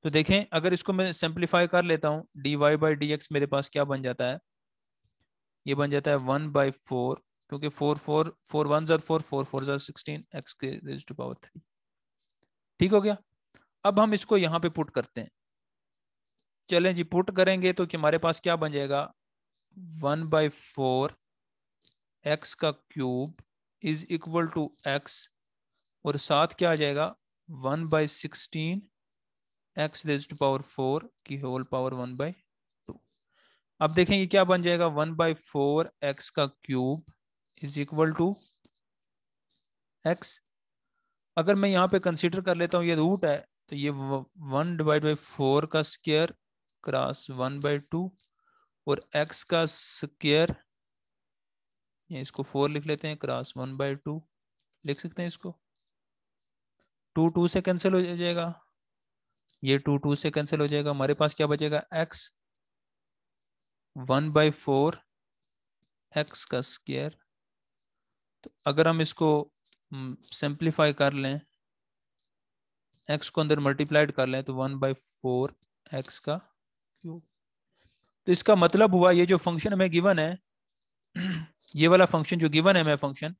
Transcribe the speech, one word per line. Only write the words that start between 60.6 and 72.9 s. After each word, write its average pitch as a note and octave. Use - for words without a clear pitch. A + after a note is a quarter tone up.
हो D3
जाएगा। D3
हमारे C#3
पास D3+
क्या D#3
बचेगा? D3
x -
one C3
by D#3
four C#3
x -
का -
स्क्वायर। C#3
तो -
अगर D3+
हम E3
इसको, D#3
हम्म, C3
सिंप्लीफाई D3+
कर C#3
लें C#3